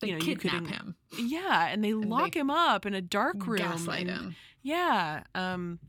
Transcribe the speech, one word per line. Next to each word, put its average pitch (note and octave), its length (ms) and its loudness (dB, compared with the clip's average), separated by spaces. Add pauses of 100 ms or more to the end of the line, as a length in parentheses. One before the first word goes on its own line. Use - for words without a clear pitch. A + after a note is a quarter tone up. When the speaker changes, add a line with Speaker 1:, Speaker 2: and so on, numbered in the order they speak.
Speaker 1:
They G#3+ 80 -2
Speaker 2:
you F3+ 80 0
know, D#3+ 80 0
you C#4 100 0
could F3 160 0
Speaker 1:
kidnap E3+ 120 0
Speaker 2:
in- - 100 -6
Speaker 1:
him. - 220 -8 (220)
Speaker 2:
Yeah, A#3+ 500 2
and G3+ 160 0
they G#3 80 2
Speaker 1:
And G#3+ 180 0
Speaker 2:
lock C#4+ 240 2
Speaker 1:
they E4 60 0
Speaker 2:
him C#4 100 2
up C#4+ 380 4
in G3+ 80 -2
a F#3+ 60 -2
dark G#3 460 0
room A3 120 2
Speaker 1:
gaslight E3+ 480 -2
Speaker 2:
and - 20 -2
Speaker 1:
him. F3 260 -6 (280)
Speaker 2:
Yeah, C4 600 0 (120)
um, F3+ 540 -4